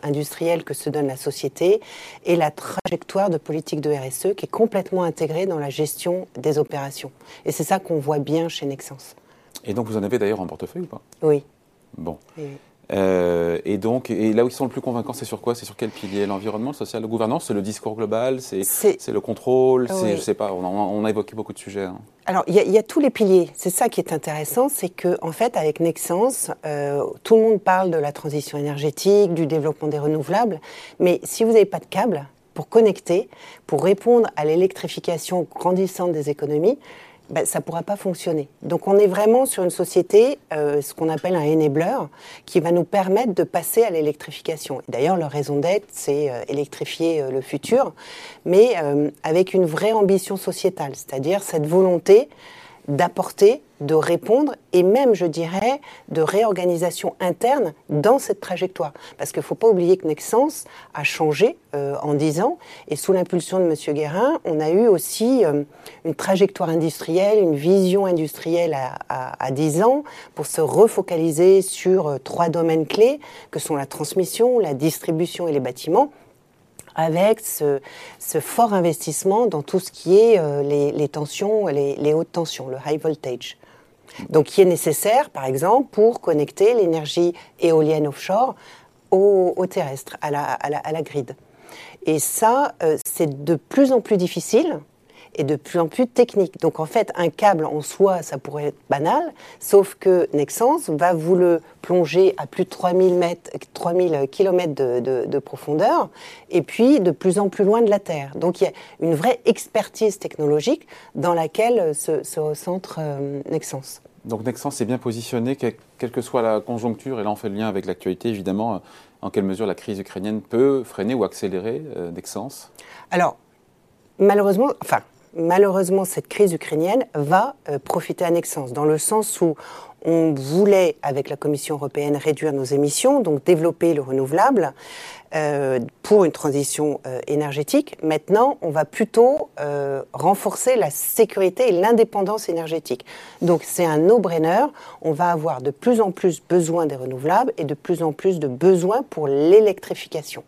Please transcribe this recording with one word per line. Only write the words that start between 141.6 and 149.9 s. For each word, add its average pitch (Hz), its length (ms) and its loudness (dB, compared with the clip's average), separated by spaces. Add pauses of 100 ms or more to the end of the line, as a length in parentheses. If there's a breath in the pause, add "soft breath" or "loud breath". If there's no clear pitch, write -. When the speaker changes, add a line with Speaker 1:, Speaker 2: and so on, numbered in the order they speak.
Speaker 1:
et 202 40 4
l'indépendance 214 760 2
énergétique. 165 560 -6 (380 loud breath)
Donc, 170 220 2
c'est - 200 -2
un 156 140 2
no-brainer. 180 680 4 (360 loud breath)
On 160 100 -2
va 175 180 0
avoir 151 300 -2
de 135 100 -4
plus 226 300 0
en 196 100 2
plus 175 300 -2
besoin 165 460 0
des 139 100 -4
renouvelables 139 600 0
et 165 60 -4
de 143 100 -4
plus 165 280 -4
en 156 100 0
plus 185 280 -2
de 147 80 -2
besoin 180 640 2
pour 151 180 -4
l'électrification. 170 1200 2